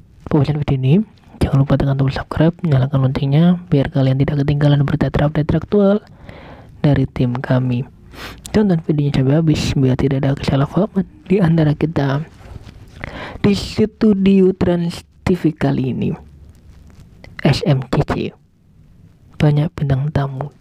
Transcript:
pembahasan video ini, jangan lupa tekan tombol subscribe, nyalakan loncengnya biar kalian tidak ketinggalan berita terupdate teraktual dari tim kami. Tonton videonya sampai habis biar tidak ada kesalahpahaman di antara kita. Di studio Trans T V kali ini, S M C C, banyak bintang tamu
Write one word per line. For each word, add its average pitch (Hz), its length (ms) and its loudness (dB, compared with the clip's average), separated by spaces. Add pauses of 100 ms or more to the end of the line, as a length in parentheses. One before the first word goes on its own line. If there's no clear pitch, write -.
(300)
pembahasan 147 320 0
video 139 160 -2
ini, 131 160 2 (480)
jangan 139 240 2
lupa 180 100 0
tekan 139 220 0
tombol 135 160 0
subscribe, - 480 -2
nyalakan 135 480 0
loncengnya 151 580 2
biar 139 240 0
kalian 135 300 0
tidak 143 240 0
ketinggalan 143 400 2
berita - 240 -2
terupdate 147 400 0
teraktual 202 500 2 (800)
dari 139 300 2
tim 123 260 -2
kami. 127 480 -2 (720)
Tonton 196 320 2
videonya 147 320 0
sampai 135 160 2
habis 160 260 2 (140)
biar 131 240 2
tidak 139 240 0
ada 139 160 0
kesalahpahaman 170 640 -2 (240)
di 190 160 2
antara 160 320 2
kita. 143 480 -2 (1200)
Di 208 80 4
studio 196 1040 2
Trans 175 480 -2 (240)
T 185 80 0
V 160 160 0
kali 135 400 -2
ini, - 180 -4 (1300)
S 143 260 0
M 135 220 0
C - 60 -4 (100)
C, - 80 -4 (1200)
banyak 151 380 2
bintang 139 340 -2
tamu 139 400 -6 (120)